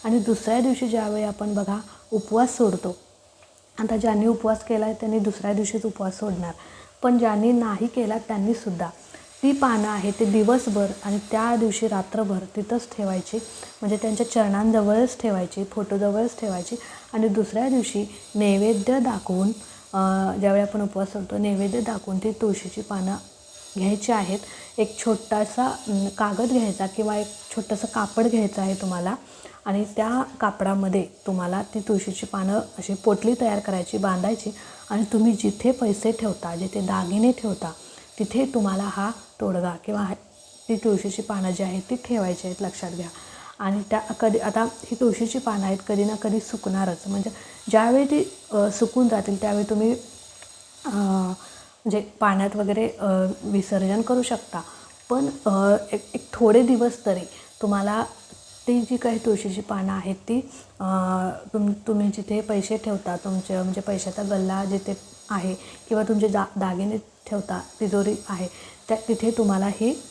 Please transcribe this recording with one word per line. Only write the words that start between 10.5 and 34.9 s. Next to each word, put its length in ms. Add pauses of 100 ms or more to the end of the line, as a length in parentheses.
आणि 160 (120)
त्या 240
दिवशी 320
रात्रभर 520 (160)
तिथंच 320 (100)
ठेवायची, 400 (440)
म्हणजे 160
त्यांच्या 340
चरणांजवळच 920
ठेवायची, 420
फोटोजवळच 760
ठेवायची. 360 (380)
आणि 140
दुसऱ्या 420
दिवशी 500 (160)
नैवेद्य 640
दाखवून, 480 (460)
अ, 460
ज्यावेळी 220
आपण 200
उपवास 260
सोडतो, 300
नैवेद्य 420
दाखवून 380
ती 140
तुळशीची 500
पानं 340 (640)
घ्यायची 340
आहेत. 280 (380)
एक 220
छोटासा, 680
अं, 400
कागद 420
घ्यायचा 380
किंवा 300
एक 100 (280)
छोटंसं 320
कापड 360
घ्यायचं 380
आहे 120
तुम्हाला 420 (500)
आणि 180
त्या 400 (160)
कापडामध्ये 680 (200)
तुम्हाला 340
ती 180
तुळशीची 460
पानं 280
अशी 400
पोटली 480
तयार 180
करायची, 380
बांधायची 560 (360)
आणि 140 (100)